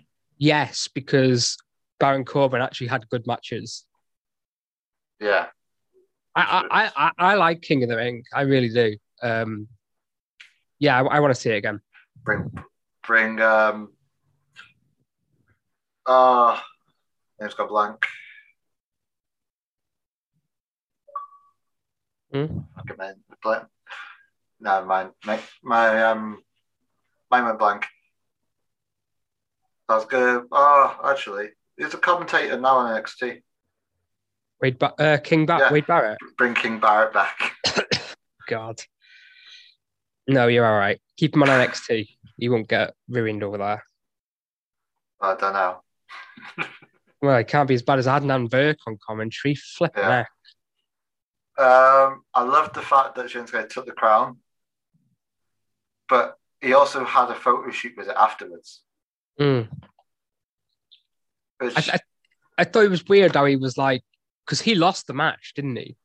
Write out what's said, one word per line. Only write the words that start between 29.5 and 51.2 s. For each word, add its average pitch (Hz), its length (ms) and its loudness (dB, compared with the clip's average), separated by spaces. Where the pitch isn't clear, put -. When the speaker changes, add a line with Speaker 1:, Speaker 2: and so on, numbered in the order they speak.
Speaker 2:
That's 110 180 0
good. 123 460 0
Oh, 143 520 4
actually, 107 460 -4
he's 151 160 -8
a - 40 -12
commentator 160 640 -2
now 131 180 2
on 117 140 0
N 110 60 -4
X - 200 -12
T. 123 240 -8
Speaker 1:
Wade 131 180 -2
Ba-, - 220 -2
uh, 151 160 4
King 156 280 0
Ba-, 165 140 0
Speaker 2:
Yeah. 135 120 4
Speaker 1:
Wade 151 140 2
Barrett. 127 320 0
Speaker 2:
Bring 120 160 0
King 110 260 -4
Barrett 110 340 2
back. 98 240 -2
<laughs> - 480 -20
Speaker 1:
God. 113 340 -8
No, 131 200 4
you're 120 180 4
all 110 120 2
right. 101 240 0
Keep 156 180 -2
him 147 80 6
on 135 60 4
N 131 120 4
X - 240 -4
T. 110 320 -4
He 120 120 -4
won't 110 200 -2
get 107 240 0
ruined 110 340 -4
over 101 140 -6
there. 104 260 -6
Speaker 2:
I 95 140 -2
don't 98 180 -4
know. 92 280 -2
<laughs> - 100 -8
Speaker 1:
Well, 139 160 4
it 113 100 0
can't 143 220 0
be 131 60 4
as 120 60 -2
bad 139 180 0
as 123 60 -2
Adnan 135 440 0
Virk 143 260 0
on 110 120 -10
commentary. 110 480 -6
Flip - 400 -6
Speaker 2:
Yeah. 123 300 0
Speaker 1:
heck. - 40 -20